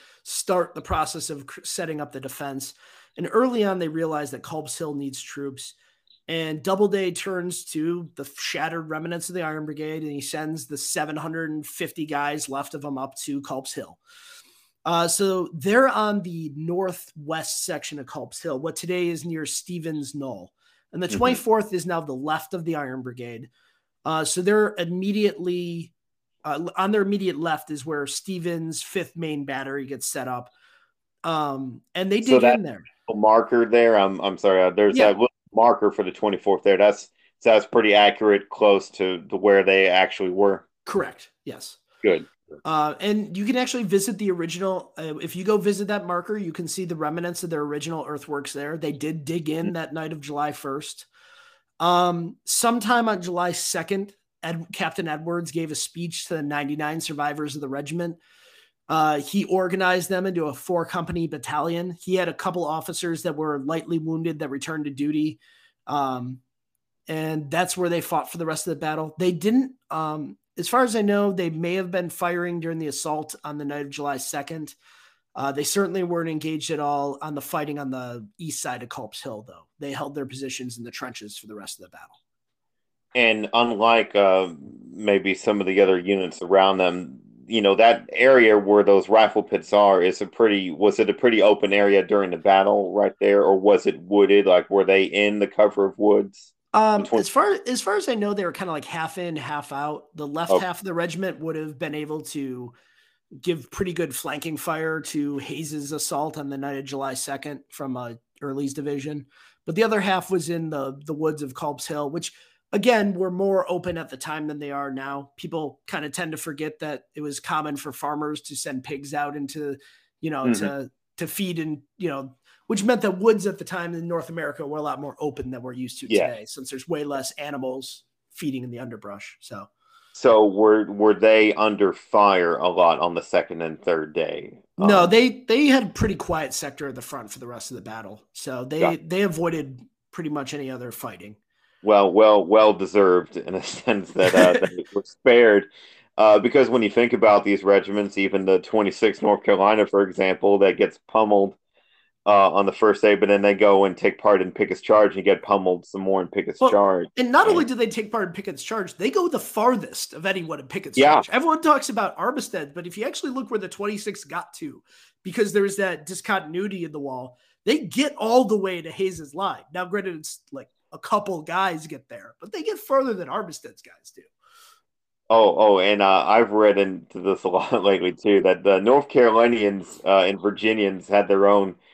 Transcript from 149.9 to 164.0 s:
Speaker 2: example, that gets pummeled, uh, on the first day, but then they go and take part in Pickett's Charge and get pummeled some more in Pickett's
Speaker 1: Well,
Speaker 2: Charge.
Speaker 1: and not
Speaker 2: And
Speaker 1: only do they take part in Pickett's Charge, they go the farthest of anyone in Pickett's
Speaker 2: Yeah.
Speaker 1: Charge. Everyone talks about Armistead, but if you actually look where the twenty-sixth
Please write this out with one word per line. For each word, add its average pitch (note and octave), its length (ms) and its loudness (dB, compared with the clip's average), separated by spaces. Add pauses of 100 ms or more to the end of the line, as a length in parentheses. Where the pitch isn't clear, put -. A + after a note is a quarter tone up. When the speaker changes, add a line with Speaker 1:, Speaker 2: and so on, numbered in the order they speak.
Speaker 2:
example, F#2+ 580 2
that F#2+ 180 6
gets F#2+ 300 0
pummeled, G#2 480 2 (720)
uh, G2 260 6
on G2 140 2
the F#2+ 80 0
first G#2 280 4
day, G#2 140 6
but G2 140 2
then G2+ 120 4
they G2+ 120 6
go G2 320 6
and F2+ 100 0
take - 220 -2
part G2+ 240 4
in F#2 100 -6
Pickett's F#2+ 300 -4
Charge G#2+ 340 4
and F#2+ 80 -4
get F#2+ 180 4
pummeled F#2 440 0
some G2 160 -10
more F#2+ 200 0
in E2+ 60 -4
Pickett's - 320 -6
Speaker 1:
Well, C4 120 4
Speaker 2:
Charge. G2 440 4
Speaker 1:
and B3 160 -2
not D#4+ 160 6
Speaker 2:
And G#4+ 60 4
Speaker 1:
only E4+ 100 2
do B3 100 -4
they A3+ 140 -2
take A3+ 240 -8
part G#3 160 -4
in E3 60 -10
Pickett's F#3 300 -12
Charge, G3+ 320 -8
they G#3+ 140 -4
go F4 200 0
the B3 100 -4
farthest G#3+ 760 -2
of D#3+ 120 -10
anyone E3 340 -6
in C3 80 -18
Pickett's D#3+ 300 -10
Speaker 2:
Yeah. C#3+ 160 8
Speaker 1:
Charge. - 160 4
Everyone D#4 320 0
talks D4 260 2
about A3 300 -4
Armistead, F3+ 560 -6
but E3+ 120 -12
if F3+ 120 -14
you G#3+ 80 -6
actually D4+ 240 -8
look B3 200 -8
where G#3+ 120 -4
the F#3 80 -10
twenty-sixth G#3 580 -8